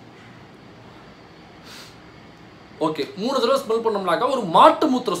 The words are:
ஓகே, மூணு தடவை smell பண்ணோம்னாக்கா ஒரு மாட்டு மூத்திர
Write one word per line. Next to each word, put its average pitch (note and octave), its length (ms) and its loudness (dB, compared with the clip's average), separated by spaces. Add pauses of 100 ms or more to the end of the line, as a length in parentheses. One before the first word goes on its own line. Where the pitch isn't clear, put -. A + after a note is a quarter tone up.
(2750)
ஓகே, D#3 360 -4
மூணு B3 240 -4
தடவை B3+ 220 0
smell A3+ 260 -2
பண்ணோம்னாக்கா G3 440 -2
ஒரு B3 100 -2
மாட்டு B3+ 500 4
மூத்திர F#3 280 -2